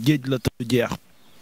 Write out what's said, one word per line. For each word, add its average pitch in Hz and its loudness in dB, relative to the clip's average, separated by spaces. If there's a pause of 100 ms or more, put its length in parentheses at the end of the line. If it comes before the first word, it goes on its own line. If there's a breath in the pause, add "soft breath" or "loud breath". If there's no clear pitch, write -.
géej 147 2
la 131 -2
te - -4
du 127 -6
jeex. 117 2 (520)